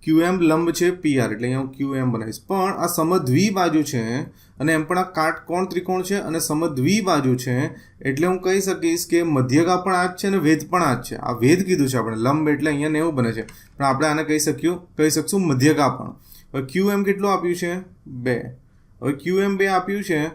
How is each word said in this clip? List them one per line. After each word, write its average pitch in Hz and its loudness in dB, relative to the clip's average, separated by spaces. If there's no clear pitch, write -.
ક્યુ 156 4
એમ 180 2
લંબ 165 2
છે 175 2
પી 147 0
આર, 107 0
એટલે 113 -6
અહીંયા 131 -2
હું 131 -10
ક્યુ 139 -4
એમ 127 0
બનાવીશ. 110 -6
પણ 190 0
આ 170 0
સમદ્વિબાજુ 165 2
છે 120 -2
અને 151 0
એમ 156 0
પણ 180 0
આ 185 -2
કાટકોણ 165 -2
ત્રિકોણ 185 -2
છે 190 -2
અને 160 -4
સમદ્વિબાજુ 156 0
છે, 123 -2
એટલે 139 -2
હું 185 0
કહી 190 2
શકીશ 170 -2
કે 170 2
મધ્યગા 160 2
પણ 190 0
આ 180 2
જ 180 -6
છે 202 -2
અને 196 2
વેધ 156 2
પણ 180 2
આ 139 2
જ 123 -6
છે. 117 -8
આ - -6
વેધ 170 6
કીધું 147 2
છે 127 0
આપણે, 110 -4
લંબ 147 0
એટલે 147 0
અહીંયા 151 -2
નેવું 160 0
બને 120 0
છે, 110 -6
પણ 143 -4
આપણે 135 2
આને 151 0
કહી 151 0
શક્યું, 156 -2
કહી 151 4
શકશું 160 0
મધ્યગા 139 4
પણ. - -10
હવે 135 -6
ક્યુ 196 0
એમ 202 0
કેટલું 196 0
આપ્યું 175 -2
છે? 175 -4
બે. 123 -4
હવે 131 -2
ક્યુ 175 0
એમ 196 0
બે 196 2
આપ્યું 190 -2
છે 156 2